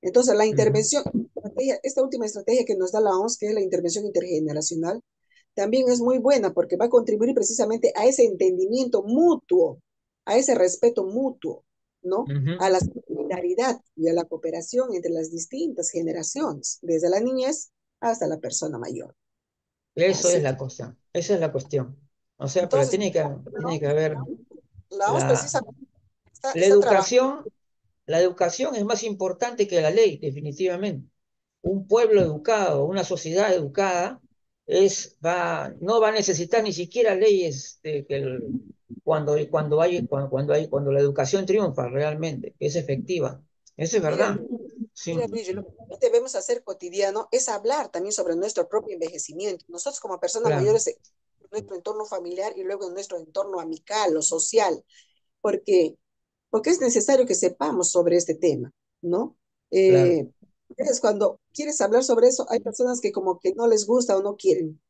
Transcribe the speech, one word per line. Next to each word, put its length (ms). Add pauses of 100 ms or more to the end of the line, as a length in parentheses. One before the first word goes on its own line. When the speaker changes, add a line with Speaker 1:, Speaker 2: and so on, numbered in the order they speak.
Speaker 1:
Entonces, 340
la 160
Speaker 2:
Ujú. 340
Speaker 1:
intervención, 180 (320)
estrategia, 480
esta 200
última 220
estrategia 400
que 100
nos 160
da 80
la 180
oms, 200
que 100
es 60
la 80
intervención 440
intergeneracional, 960 (540)
también 340
es 120
muy 180
buena 340
porque 240
va 80
a 40
contribuir 440
precisamente 600
a 100
ese 200
entendimiento 760
mutuo, 760 (460)
a 120
ese 180
respeto 500
mutuo, 580 (380)
¿no? 260
Speaker 2:
Ujú. 300
Speaker 1:
A 120
la 100
solidaridad 1040 (140)
y 140
a 40
la 120
cooperación 680
entre 160
las 200
distintas 580
generaciones, 920
desde 280
la 100
niñez 520 (280)
hasta 280
la 120
persona 380
mayor. 380 (800)
Speaker 2:
Eso 340
Speaker 1:
Así 80
Speaker 2:
es 60
la 140
Speaker 1:
es. 0
Speaker 2:
cuestión, 400 (160)
esa 220
es 40
la 120
cuestión. 480 (380)
O 100
sea, 220
pero 180
Speaker 1:
Entonces, 20
Speaker 2:
tiene 220
que, 80 (320)
Speaker 1:
la 60
Speaker 2:
tiene 220
que 80
Speaker 1:
oms, 0
Speaker 2:
haber 380 (680)
Speaker 1:
la 220
oms 120
Speaker 2:
la, 0
Speaker 1:
precisamente 600 (480)
está, 220
Speaker 2:
la 100
Speaker 1:
está 140
trabajando. 400
Speaker 2:
educación, 300 (580)
la 140
educación 540
es 100
más 180
importante 640
que 140
la 100
ley, 280
definitivamente. 880 (520)
Un 260
pueblo 340
educado, 640
una 200
sociedad 480
educada 680 (460)
es, 580
va, 560
no 200
va 80
a 40
necesitar 500
ni 100
siquiera 420
leyes 680
de 240
que 100
el, 360 (500)
cuando, 320 (160)
cuando 300
hay, 260
cuando, 240
cuando 220
hay, 160
cuando 220
la 100
educación 440
triunfa 440
realmente, 680
que 80
es 100
efectiva. 640 (340)
Eso 200
es 60
Speaker 1:
Mira, 0
Speaker 2:
verdad. 420 (480)
Sí. 200
Speaker 1:
mira, 140
Luigi, 260
lo 120
que 360
debemos 340
hacer 280
cotidiano 680
es 180
hablar 420
también 220
sobre 220
nuestro 340
propio 260
envejecimiento. 720
Nosotros 300
como 200
personas 320
Speaker 2:
Claro. 20
Speaker 1:
mayores, 340
en 100 (540)
nuestro 240
entorno 300
familiar 520
y 60
luego 240
en 60
nuestro 240
entorno 420
amical 580
o 40
social, 600 (580)
porque, 560 (540)
porque 200
es 100
necesario 460
que 80
sepamos 560
sobre 260
este 180
tema, 360 (300)
¿no? 360 (340)
Eh, 140
Speaker 2:
Claro. 480 (360)
Speaker 1:
entonces, 320
cuando 380 (140)
quieres 280
hablar 220
sobre 260
eso, 220
hay 100
personas 400
que 120
como 260
que 160
no 120
les 200
gusta 300
o 60
no 140
quieren. 520